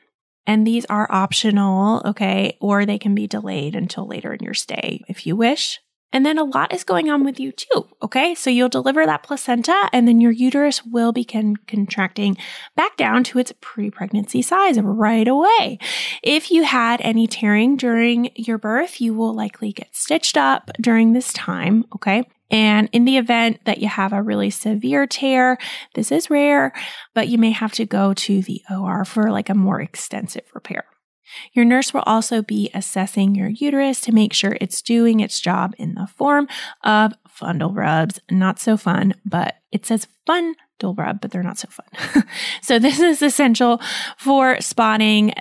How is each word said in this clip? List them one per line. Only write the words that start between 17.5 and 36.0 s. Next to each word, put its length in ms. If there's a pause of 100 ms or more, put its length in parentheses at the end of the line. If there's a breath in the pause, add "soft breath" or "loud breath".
during 600
your 220
birth, 440
you 120
will 200
likely 400
get 200
stitched 440
up 420
during 320
this 220
time, 500 (120)
okay? 280 (260)
And 440
in 100
the 140
event 480
that 140
you 100
have 240
a 80
really 280
severe 560
tear, 520 (380 loud breath)
this 160
is 180
rare, 420 (420 loud breath)
but 140
you 100
may 140
have 220
to 120
go 280
to 280
the 280
O 160
R 180
for, 280
like, 180
a 40
more 280
extensive 720
repair. 320 (680 loud breath)
Your 120
nurse 280
will 120
also 360
be 320
assessing 640
your 140
uterus 520
to 120
make 200
sure 280
it's 200
doing 380
its 200
job 380
in 180
the 120